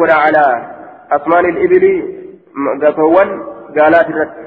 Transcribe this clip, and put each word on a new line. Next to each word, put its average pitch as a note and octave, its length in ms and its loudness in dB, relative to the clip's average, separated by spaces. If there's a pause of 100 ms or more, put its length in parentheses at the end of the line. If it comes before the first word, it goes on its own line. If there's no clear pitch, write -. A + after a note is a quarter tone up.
قد E3 100 2
على D#3 340 2 (680)
أثمان D#3+ 340 0
الإبل F3+ 400 2 (1000)
قطوان D#3+ 460 2 (500)
قالات D#3 320 4
الرت D#3 240 -6 (120)